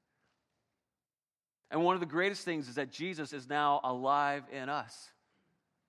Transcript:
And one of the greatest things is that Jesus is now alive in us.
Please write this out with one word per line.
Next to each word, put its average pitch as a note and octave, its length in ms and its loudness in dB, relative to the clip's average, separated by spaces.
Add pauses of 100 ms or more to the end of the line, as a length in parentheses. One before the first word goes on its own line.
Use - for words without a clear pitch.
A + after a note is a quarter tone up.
(1700)
And D#3+ 140 2
one F3+ 120 6
of F#3 40 -2
the F3 60 -2
greatest F3+ 400 0
things D#3 240 -4
is A#2+ 60 -10
that C#3 180 -2
Jesus D#3 400 -6
is C3 160 -10
now D3 340 4
alive C#3 600 2 (100)
in C3+ 160 -6
us. C3+ 400 -8 (800)